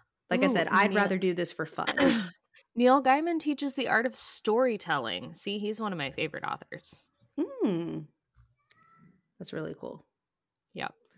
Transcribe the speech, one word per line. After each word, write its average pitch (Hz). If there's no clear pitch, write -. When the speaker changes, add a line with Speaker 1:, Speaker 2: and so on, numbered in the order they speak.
Speaker 1:
Like 247
I 285
Speaker 2:
Ooh, -
Speaker 1:
said, 190
I'd 202
Speaker 2:
Neil 190
Speaker 1:
rather 196
do 185
this 170
for 156
fun. -
Speaker 2:
<clears throat> -
Neil 254
Gaiman 311
teaches 285
the 262
art 226
of 226
storytelling. 170
See, 202
he's 208
one 208
of 170
my 139
favorite -
authors. -
Speaker 1:
Hmm. 185
That's -
really 160
cool. -
Speaker 2:
Yep. -